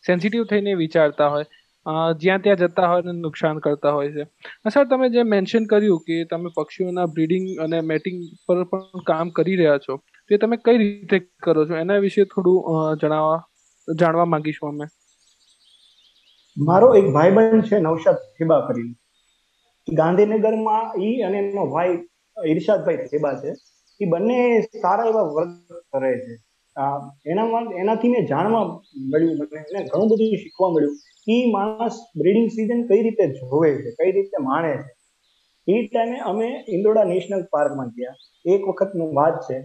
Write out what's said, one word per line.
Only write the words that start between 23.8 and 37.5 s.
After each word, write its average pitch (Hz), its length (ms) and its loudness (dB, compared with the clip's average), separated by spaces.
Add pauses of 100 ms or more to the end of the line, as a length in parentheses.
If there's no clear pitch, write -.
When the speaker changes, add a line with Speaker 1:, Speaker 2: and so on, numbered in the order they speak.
Speaker 2:
ઈ 190 40 -2
બંને 233 520 2
સારા 196 440 -2
એવા 220 180 0
વર્ક 170 500 -6 (200)
કરે 131 260 -2
છે. 117 200 -14 (420)
આ, 139 180 -4 (280)
એનામાં, 226 360 -2 (100)
એનાથી 220 360 -2
મેં 240 180 0
જાણવા 202 380 0 (320)
મળ્યું, 147 400 0
મને, 147 240 -10
એને 165 240 -10
ઘણું 175 220 -2
બધું 220 300 2
શીખવા - 340 -2
મળ્યું. 151 280 0 (300)
ઈ 240 220 2
માણસ 214 420 -4 (240)
બ્રીડિંગ 202 320 2
સિઝન 233 380 -2
કઈ 208 160 4
રીતે 214 240 2
જોવે 139 500 0
છે, 120 140 -8
કઈ 170 220 -2
રીતે 196 300 -2
માણે 143 340 -2
છે. 139 200 -14 (760)
ઈ 220 140 0
ટાઈમે 233 320 -4
અમે 226 500 -6
ઇન્દોડા 208 360 2
નેશનલ 185 380 -4 (100)